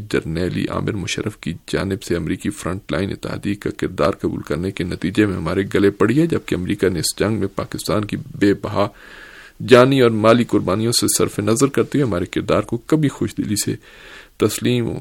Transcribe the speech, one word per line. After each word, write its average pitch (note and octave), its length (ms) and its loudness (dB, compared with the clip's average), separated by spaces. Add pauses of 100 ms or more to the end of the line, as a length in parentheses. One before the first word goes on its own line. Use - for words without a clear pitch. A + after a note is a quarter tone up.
(120)
جرنیلی F2 560 -2
عامر G2 240 -4
مشرف - 440 -6
کی - 160 -8 (180)
جانب G2 320 -2
سے E2+ 140 -2
امریکی F2 340 -4
فرنٹ F#2 420 -8
لائن F#2+ 180 -2
اتحادی - 440 -6
کا - 160 -6
کردار E2 400 -2
قبول - 320 -4
کرنے E2+ 280 -4
کے - 140 -6
نتیجے G#2 420 0
میں F#2+ 100 -2
ہمارے F2+ 260 -2 (120)
گلے G2 160 4
پڑی A#2 300 2
ہے، E3+ 60 2
جبکہ - 280 -4
امریکہ F#2 340 0
نے F2 120 0
اس - 180 -4
جنگ G2 140 0
میں G2 220 -2
پاکستان - 500 -4
کی G#2 120 -4 (220)
بے G2+ 240 4
بہا G2+ 260 0 (800)
جانی B2+ 320 8
اور A#2+ 100 6
مالی A2+ 340 4
قربانیوں G#2 480 0
سے G#2 140 2 (120)
صرف - 200 0
نظر A2+ 280 2
کرتے C3 320 0
ہوئے C3+ 100 2
ہمارے F2+ 180 -2
کردار - 360 0
کو - 140 -6
کبھی D#3 320 0
خوش D3 300 -4
دلی - 260 -2
سے - 100 -2 (600)
تسلیم A2+ 520 0
و E2+ 120 -6